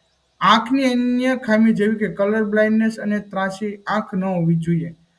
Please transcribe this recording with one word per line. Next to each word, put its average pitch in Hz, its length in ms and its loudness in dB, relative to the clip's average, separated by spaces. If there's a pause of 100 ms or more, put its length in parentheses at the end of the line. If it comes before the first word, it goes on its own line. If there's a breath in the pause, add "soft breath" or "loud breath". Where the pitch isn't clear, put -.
(420)
આંખની 226 420 2
અન્ય 247 520 0
ખામી 220 380 2
જેવી 214 220 0
કે 202 120 -2
કલર 202 360 -2
બ્લાઇન્ડનેસ 214 560 0
અને 208 200 -2
ત્રાંસી 196 680 -6
આંખ 214 260 -4
ન 185 100 -2
હોવી 170 320 0
જોઈએ. 165 400 -2 (240)